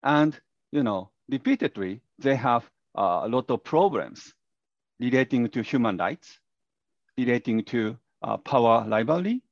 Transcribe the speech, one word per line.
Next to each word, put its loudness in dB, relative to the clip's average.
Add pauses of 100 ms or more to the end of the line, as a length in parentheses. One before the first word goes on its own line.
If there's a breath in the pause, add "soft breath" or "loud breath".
And, 2 (340)
you 0
know, -4 (180)
repeatedly, -2 (160)
they 2
have, 0 (260)
uh, 0
a -4
lot -2
of -2
problems -2 (680)
relating 0
to -4
human 0
rights, -6 (800)
relating 0
to, -2 (260)
uh, -4
power 2
rivalry -2